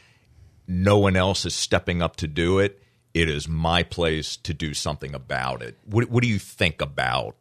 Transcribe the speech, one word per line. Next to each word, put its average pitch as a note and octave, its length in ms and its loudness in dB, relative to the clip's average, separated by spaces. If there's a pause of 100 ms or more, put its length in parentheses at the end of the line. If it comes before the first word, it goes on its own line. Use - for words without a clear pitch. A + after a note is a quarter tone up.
(680)
no F#2+ 320 4
one G2 160 6
else F#2 300 2
is E2+ 100 -4
stepping F2+ 460 0
up E2 160 0
to F2 100 -4
do E2+ 320 2
it, G2+ 240 0 (300)
it E2 160 2
is D2 180 -4
my E2 360 0
place D#2+ 560 -2
to - 160 -6
do D2+ 180 -6
something C#2+ 420 -6
about B1+ 480 -6
it? A#1 220 -14
What, A#2 260 0
what A#2+ 120 2
do A#2+ 60 2
you G#2 100 0
think - 420 -2
about B1+ 600 -2